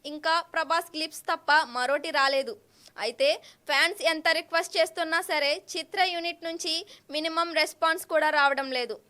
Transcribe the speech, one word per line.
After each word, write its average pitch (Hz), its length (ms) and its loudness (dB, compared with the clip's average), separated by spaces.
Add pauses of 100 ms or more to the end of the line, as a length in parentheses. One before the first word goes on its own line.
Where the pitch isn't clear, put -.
(120)
ఇంకా 320 220 -2 (180)
ప్రభాస్ 330 420 0
క్లిప్స్ 311 360 -8
తప్ప 320 220 0 (240)
మరోటి 285 420 0
రాలేదు. 269 360 2 (500)
అయితే 240 240 2 (400)
ఫ్యాన్స్ 302 300 2 (120)
ఎంత 320 180 0 (100)
రిక్వెస్ట్ 330 380 -2
చేస్తున్నా 320 420 0 (120)
సరే 294 200 2 (220)
చిత్ర 359 400 -2
యూనిట్ 339 360 -6
నుంచి 330 260 -6 (400)
మినిమం 330 360 -2 (100)
రెస్పాన్స్ 320 520 -2
కూడా 302 160 2 (100)
రావడం 277 380 2
లేదు. 233 200 -4 (140)